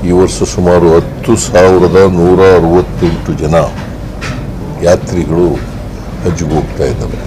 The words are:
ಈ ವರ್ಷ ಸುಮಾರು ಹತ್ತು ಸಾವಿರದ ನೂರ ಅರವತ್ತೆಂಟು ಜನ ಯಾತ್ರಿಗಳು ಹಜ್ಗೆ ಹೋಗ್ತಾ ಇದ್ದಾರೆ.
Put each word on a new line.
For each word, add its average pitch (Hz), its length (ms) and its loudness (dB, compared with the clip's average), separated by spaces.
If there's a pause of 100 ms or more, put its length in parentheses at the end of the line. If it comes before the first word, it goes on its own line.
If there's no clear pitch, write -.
ಈ 87 40 0
ವರ್ಷ 92 320 2
ಸುಮಾರು 87 520 2
ಹತ್ತು - 400 0
ಸಾವಿರದ 90 600 2
ನೂರ 92 440 4
ಅರವತ್ತೆಂಟು 87 920 2
ಜನ 76 220 -2 (1300)
ಯಾತ್ರಿಗಳು 85 640 0 (800)
ಹಜ್ಗೆ 82 300 -4
ಹೋಗ್ತಾ 71 280 -4
ಇದ್ದಾರೆ. - 440 -6